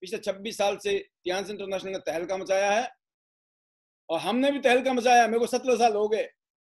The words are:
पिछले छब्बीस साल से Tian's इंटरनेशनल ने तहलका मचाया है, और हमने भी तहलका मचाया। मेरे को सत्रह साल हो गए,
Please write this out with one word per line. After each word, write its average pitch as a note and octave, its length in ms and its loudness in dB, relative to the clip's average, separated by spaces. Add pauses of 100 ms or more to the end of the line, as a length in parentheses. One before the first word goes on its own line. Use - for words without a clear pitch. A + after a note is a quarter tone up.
पिछले F#3 160 -8
छब्बीस G3 400 -8
साल G3+ 200 0
से G3+ 320 -6 (140)
Tian's F3+ 260 -4
इंटरनेशनल F#3+ 420 -10
ने F#3+ 80 -8
तहलका E3+ 380 -6
मचाया F#3+ 340 0
है, A#3 200 -2 (1200)
और D#3+ 100 -2
हमने B3 320 0
भी C#4+ 80 -2
तहलका B3+ 340 4
मचाया। A#3+ 340 6
मेरे A3+ 120 0
को A#3 80 2
सत्रह B3+ 280 0
साल A3+ 180 4
हो G#3 140 0
गए, G#3 220 -2 (340)